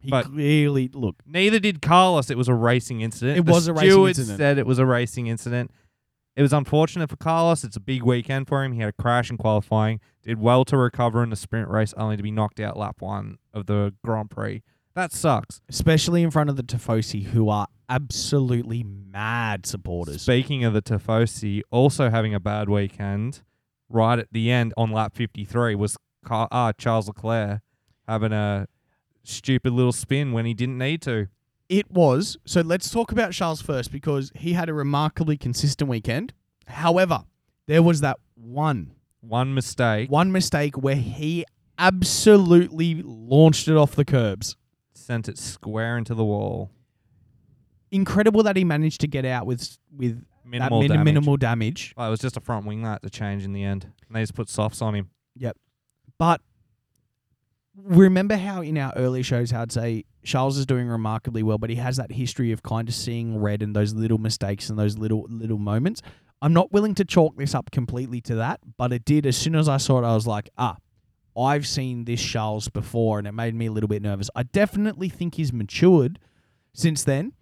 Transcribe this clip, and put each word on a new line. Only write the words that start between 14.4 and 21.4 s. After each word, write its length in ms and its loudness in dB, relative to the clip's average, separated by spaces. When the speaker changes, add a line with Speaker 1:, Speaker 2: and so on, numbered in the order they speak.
Speaker 2:
That 180 -4
sucks. 560 -2
Speaker 1:
Especially 540 2
in 80 0
front 180 0
of 80 -2
the 60 -6
Tifosi, 640 -4
who 220 2
are 180 0
absolutely 960 -2
mad 840 -6
supporters. 560 -8
Speaker 2:
Speaking 400 2
of 120 2
the 80 2
Tifosi, 800 -2